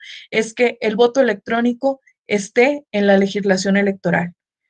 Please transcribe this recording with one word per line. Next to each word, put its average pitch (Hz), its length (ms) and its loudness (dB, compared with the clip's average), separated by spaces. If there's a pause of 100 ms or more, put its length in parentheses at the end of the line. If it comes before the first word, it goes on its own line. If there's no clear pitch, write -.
(320)
es 220 220 -4
que 233 280 -2
el 220 140 -2
voto 240 260 2
electrónico 240 800 -2 (260)
esté 240 640 0
en 202 160 0
la 196 100 6
legislación 196 600 0
electoral, 175 560 -2 (360)